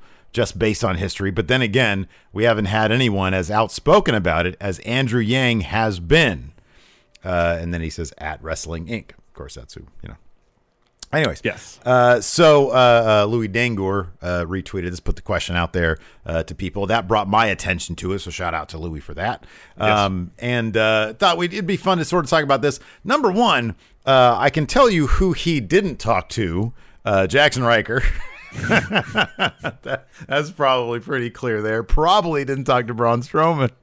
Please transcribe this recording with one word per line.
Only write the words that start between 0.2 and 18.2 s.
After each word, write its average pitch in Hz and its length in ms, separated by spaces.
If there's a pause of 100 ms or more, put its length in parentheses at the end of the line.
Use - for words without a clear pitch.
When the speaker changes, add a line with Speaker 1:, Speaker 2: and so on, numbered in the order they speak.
Speaker 1:
"just - 240
based 110 260
on 95 120
history, 95 340
but 92 180
then 127 140
again, 107 460 (260)
we 107 120
haven't 107 200
had 107 260
anyone 98 440
as 92 160
outspoken 131 640
about 87 320
it 90 120
as 98 200
Andrew 123 420
Yang 120 400
has 104 380
been." 85 540 (720)
Uh, 85 380
and 85 100
then 85 100
he 80 100
says, - 260
"At 76 260
Wrestling 80 440
Inc." 113 240
Of - 220
course, 67 200
that's - 220
who, - 60 (200)
you - 80
know. - 60 (960)
Anyways. 143 320
Speaker 2:
Yes. - 400
Speaker 1:
Uh, 123 340
so, 147 520
uh, 117 520
uh, - 20
Louis 110 220
Dangoor, 98 600 (140)
uh, 87 240
retweeted 90 440
this, 90 100
put - 160
the - 60
question 104 340
out 85 160
there, 82 260 (280)
uh, 82 180
to 80 120
people. 98 320
That 110 200
brought 104 220
my 110 160
attention 92 520
to 92 160
it, 98 60
so 90 120